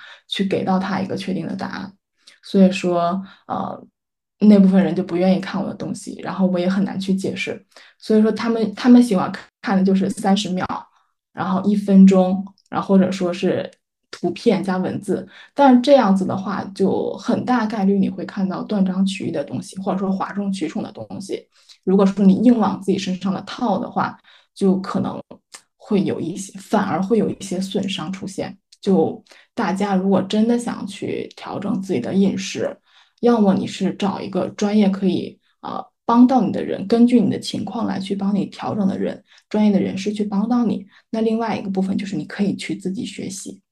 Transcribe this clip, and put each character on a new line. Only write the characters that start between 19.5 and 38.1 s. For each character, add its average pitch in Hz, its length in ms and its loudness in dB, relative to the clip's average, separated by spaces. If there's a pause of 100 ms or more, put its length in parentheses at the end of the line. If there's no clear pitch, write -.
西， - 180 -16
或 190 120 -4
者 190 80 -2
说 190 140 -2
哗 - 200 -6
众 196 200 -4
取 - 160 -4
宠 - 160 -8
的 - 80 -12
东 - 280 -14
西。 - 280 -10 (340)
如 190 140 2
果 202 100 6
说 196 180 0
你 190 100 8
硬 233 220 4
往 190 240 -2
自 - 120 -2
己 - 40 0
身 - 200 -6
上 190 180 -4
的 - 80 -8
套 214 340 -4
的 - 140 -8
话， - 260 -4 (380)
就 190 260 2
可 190 200 -6
能 185 200 -6 (560)
会 190 260 -2
有 151 180 -4
一 165 140 -6
些， - 240 -12
反 - 260 -2
而 156 160 -2
会 196 160 0
有 202 140 0
一 - 100 -10
些 180 200 -6
损 - 280 -4
伤 160 240 -8
出 - 140 -12
现。 - 300 -10 (240)
就 190 420 0 (320)
大 190 180 -4
家 196 220 -2
如 185 140 0
果 190 140 4
真 214 260 0
的 240 100 2
想 214 260 -8
去 - 520 -8
调 - 240 -10
整 190 200 -4
自 190 120 -8
己 135 80 -2
的 110 120 -6
饮 196 240 2
食， - 400 -6 (440)
要 233 200 2
么 196 140 4
你 - 140 -4
是 - 260 -4
找 196 260 -4
一 - 80 -10
个 190 220 -4
专 208 260 -2
业 208 120 6
可 190 180 0
以， - 320 -2 (220)
呃， - 240 -10 (200)
帮 240 220 8
到 254 160 2
你 175 80 0
的 - 140 -4
人， - 240 -6
根 233 180 6
据 240 140 4
你 190 100 2
的 - 80 -4
情 - 260 -8
况 226 220 -6
来 196 140 -4
去 196 160 -4